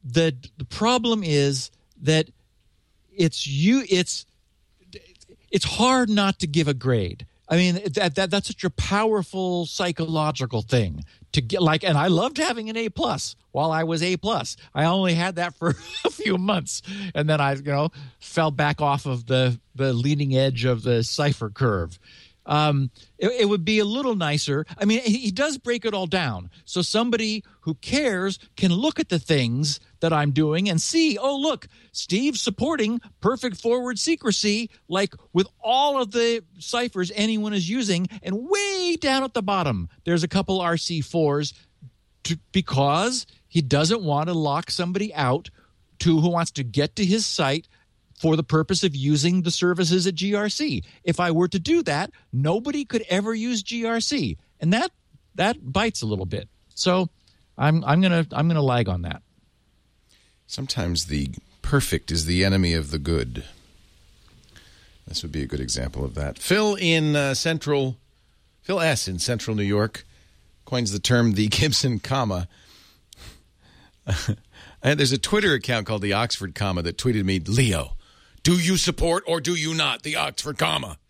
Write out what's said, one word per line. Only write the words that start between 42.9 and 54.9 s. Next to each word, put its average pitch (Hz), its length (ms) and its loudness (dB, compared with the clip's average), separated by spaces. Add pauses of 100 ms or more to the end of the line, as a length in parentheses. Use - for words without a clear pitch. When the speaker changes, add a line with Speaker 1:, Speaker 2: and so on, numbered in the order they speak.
Speaker 1:
he 165 140 2
doesn't 160 420 2
want 151 260 0
to 180 60 -2
lock 151 340 0
somebody 185 460 -2
out 151 340 0 (500)
to, 160 200 4
who 170 100 4
wants 170 220 0
to 139 120 -6
get 135 340 -2
to 208 80 2
his 208 200 2
site 151 420 -2 (500)
for 156 200 2
the 160 60 0
purpose 160 420 0
of 151 100 0
using 151 460 2
the 170 100 0
services 180 560 2
at 185 80 -2
G 196 200 -2
R 208 120 0
C. 185 360 -4 (200)
If 175 160 -2
I 175 120 2
were 170 180 2
to 190 100 -2
do 311 240 2
that, 156 280 -2 (200)
nobody 226 540 0
could 220 240 -2
ever 202 240 0
use 226 280 -2
G 233 240 -6
R 226 140 0
C. 214 380 -2 (240)
And 165 100 2
that, 277 200 2 (440)